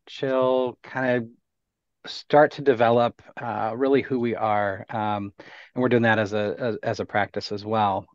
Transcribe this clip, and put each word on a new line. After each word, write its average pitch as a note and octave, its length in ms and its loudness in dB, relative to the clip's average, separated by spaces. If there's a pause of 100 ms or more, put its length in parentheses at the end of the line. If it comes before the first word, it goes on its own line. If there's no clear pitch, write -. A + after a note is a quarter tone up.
chill, C3 800 0
kind B2+ 320 -2 (920)
of - 20 -16
start - 440 4
to D3 100 -10
develop, A#2+ 580 2 (220)
uh, A2 340 -4
really C3+ 260 2
who B2+ 180 -4
we A#2 160 -2
are. G#2 520 -2
Um, G#2 440 -4 (420)
and B2 80 -2
we're B2+ 60 2
doing A#2 160 4
that A2 160 4
as G2+ 120 -2
a, G#2 240 -2
as, A#2 280 -4
as A2 160 -4
a G2 40 -4
practice G2+ 460 -4
as G#2 140 -8
well. G#2 500 0